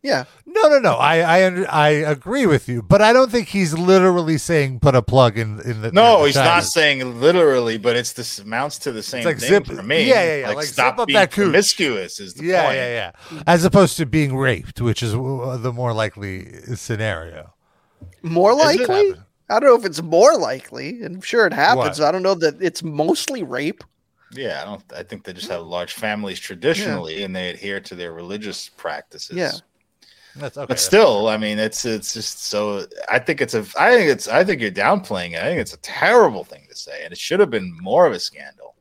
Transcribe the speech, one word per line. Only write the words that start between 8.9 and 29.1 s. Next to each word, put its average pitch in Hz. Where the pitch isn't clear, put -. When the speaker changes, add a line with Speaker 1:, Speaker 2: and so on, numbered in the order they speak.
Speaker 3:
the 110
same 123
Speaker 2:
It's 117
like 160
Speaker 3:
thing 120
Speaker 2:
zip, 196
Speaker 3:
for -
me. 143
Speaker 2:
yeah, 247
yeah, 160
yeah. 127
Speaker 3:
Like, -
Speaker 2:
Like, 151
Speaker 3:
stop 131
Speaker 2:
zip 240
up 233
Speaker 3:
being 143
Speaker 2:
that 131
cooch. -
Speaker 3:
promiscuous 143
is 95
the 139
Speaker 2:
Yeah, 175
Speaker 3:
point. 131
Speaker 2:
yeah, 120
yeah. 151
As 165
opposed 190
to 165
being 139
raped, 131
which 117
is 113
w-, 131
w-, 127
the 120
more 120
likely 101
scenario. 85
Speaker 1:
More 175
Speaker 3:
Is 269
it? 294
Speaker 1:
likely? 392
I 208
don't 269
know 240
if 226
it's 160
more 180
likely. 160
I'm 190
sure 233
it 170
happens. 139
Speaker 2:
What? 151
Speaker 1:
I 156
don't 185
know 190
that 160
it's 170
mostly 170
rape. 151
Speaker 3:
Yeah, 113
I 73
don't. 101
I 80
think 98
they 95
just 90
have 87
large 87
families 104
traditionally, 98
Speaker 1:
Yeah. 101
Speaker 3:
and 92
they 92
adhere 98
to 95
their 87
religious 92
practices. -